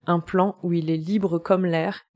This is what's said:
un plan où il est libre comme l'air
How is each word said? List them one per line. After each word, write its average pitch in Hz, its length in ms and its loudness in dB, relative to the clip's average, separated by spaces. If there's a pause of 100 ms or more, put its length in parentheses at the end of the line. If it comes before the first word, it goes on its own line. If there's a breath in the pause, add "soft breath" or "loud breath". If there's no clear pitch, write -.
un 175 140 2
plan 185 460 0
où 175 80 -2
il 165 180 0
est 160 60 0
libre 175 420 -2
comme 185 260 2
l'air 170 520 -2